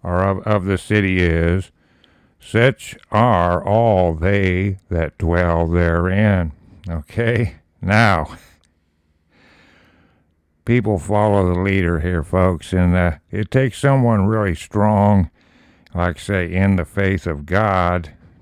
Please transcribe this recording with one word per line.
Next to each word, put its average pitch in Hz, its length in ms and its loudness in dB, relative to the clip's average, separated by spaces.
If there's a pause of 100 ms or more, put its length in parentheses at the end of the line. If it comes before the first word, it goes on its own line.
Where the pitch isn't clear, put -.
or 87 200 -2
of, 98 240 0
of 104 180 0
the 95 140 0
city 98 400 0
is, 85 520 0 (680)
such - 560 -2 (140)
are 90 520 2
all 101 520 2
they 95 640 0 (100)
that 82 300 -4
dwell 85 480 0
therein." 87 840 0 (360)
Okay, 110 680 -4 (260)
now, 98 560 2 (2250)
people 110 340 0
follow 101 540 2
the 87 80 -2
leader 92 400 0
here, 85 220 -2
folks, 90 500 -2
and, 90 240 2
uh, 87 200 0 (140)
it - 200 -6
takes 131 260 -2
someone 120 480 2
really 104 300 0
strong, 104 760 2 (640)
like, 87 240 -4
say, 92 320 -4
in 95 260 2
the 82 100 -2
faith 98 400 -2
of 76 180 -6
God, 90 720 -2 (280)